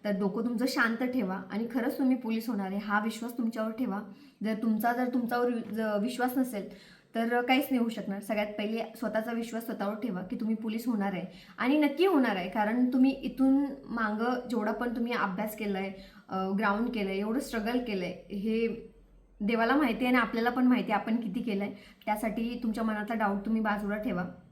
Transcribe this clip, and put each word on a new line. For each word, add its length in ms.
तर 140
डोकं 260
तुमचं 220
शांत 400
ठेवा 340
आणि 220
खरंच 240
तुम्ही 200
पोलीस 320
होणार 180
आहे 100
हा 260
विश्वास 340
तुमच्यावर 340
ठेवा. 300
जर 100
तुमचा, 400
जर 200
तुमच्यावर 320
वि-, 280
ज-, 280
विश्वास 360
नसेल 580
तर 260
काहीच 220
नाही 160
होऊ 100
शकणार. 320
सगळ्यात 260
पहिले 260
स्वतःचा 360
विश्वास 340
स्वतःवर 300
ठेवा 260
की 140
तुम्ही 200
पोलीस 320
होणार 260
आहे 120
आणि 200
नक्की 280
होणार 300
आहे, 140
कारण 440
तुम्ही 180
इथून 540
मागं 640
जेवढा 220
पण 240
तुम्ही 180
अभ्यास 420
केलाय, 360
अ, 300
ग्राउंड 300
केलंय, 280
एवढं 220
स्ट्रगल 400
केलंय, 340
हे 560
देवाला 340
माहिती 220
आहे 100
आणि 100
आपल्याला 320
पण 180
माहिती 240
आहे 100
आपण 140
किती 260
केलंय. 280
त्यासाठी 580
तुमच्या 200
मनातला 320
डाऊट 300
तुम्ही 160
बाजूला 360
ठेवा 260